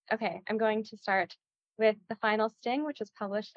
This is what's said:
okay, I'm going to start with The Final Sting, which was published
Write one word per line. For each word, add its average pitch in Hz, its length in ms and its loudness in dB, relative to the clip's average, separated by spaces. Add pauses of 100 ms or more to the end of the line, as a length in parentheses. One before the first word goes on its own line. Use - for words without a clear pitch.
(120)
okay, 202 380 -2
I'm 220 80 0
going 220 280 2
to 214 120 -18
start 190 380 -2 (420)
with 220 200 4 (120)
The 220 60 -4
Final 220 340 2
Sting, 254 340 -2
which 294 160 -6
was - 120 -8
published 208 460 -6